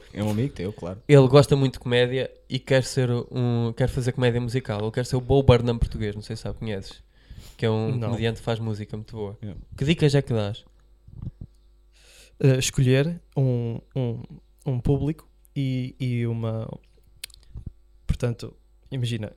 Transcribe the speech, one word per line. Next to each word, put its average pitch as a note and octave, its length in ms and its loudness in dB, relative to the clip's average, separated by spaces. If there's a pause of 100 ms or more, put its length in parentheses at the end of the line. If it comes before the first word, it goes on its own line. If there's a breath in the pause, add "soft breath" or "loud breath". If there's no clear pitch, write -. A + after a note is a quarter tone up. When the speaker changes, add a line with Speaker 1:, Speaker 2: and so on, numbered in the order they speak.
(140)
Speaker 1:
É G2+ 100 -4
um G#2+ 80 0
amigo A#2+ 220 -2
teu, F2+ 180 -6
claro. F2+ 340 -10
Speaker 2:
Ele C#3 220 8
gosta C#3 300 6
muito C3+ 160 0
de - 60 -12
comédia B2 520 0 (180)
e C3 80 -6
quer C3 260 2
ser B2+ 280 0
um, A#2+ 640 0
quer B2 140 0
fazer B2 240 -2
comédia B2 260 2
musical. A2+ 420 -4
Ele A2 100 -4
quer - 140 -2
ser C3 120 -2
o B2+ 40 0
Bo C3+ 220 4
Burnham A#2+ 340 6
português, G#2+ 380 -2
não G#2 60 -10
sei A2 160 -10
se - 60 -12
sabe, G#2 160 -8
conheces. G#2 440 -8 (540 soft breath)
Que - 80 -2
é A2+ 40 4
um A2 280 0
Speaker 3:
Não. A#2 100 -4
Speaker 2:
comediante A2+ 320 -2
que - 60 -12
faz A2+ 120 0
música G#2+ 380 -6
muito G#2+ 220 -12
boa. G#2 260 -10
Speaker 1:
Yeah. F#2+ 160 -12 (160)
Speaker 2:
Que - 80 -4
dicas D3 320 4
é C#3 60 4
que - 120 -6
dás? G#2+ 300 -2 (1800 soft breath)
Speaker 3:
Eh, C3 180 6
escolher C#3 600 2 (160)
um, A#2+ 460 0 (120)
um, B2 280 -4 (440)
um B2+ 140 -2
público C#3 480 0 (260)
e, B2+ 460 -4
e A#2+ 260 -2
uma. A2+ 440 -4 (1400)
Portanto, A#2 480 -4 (340)
imagina, A#2+ 480 -6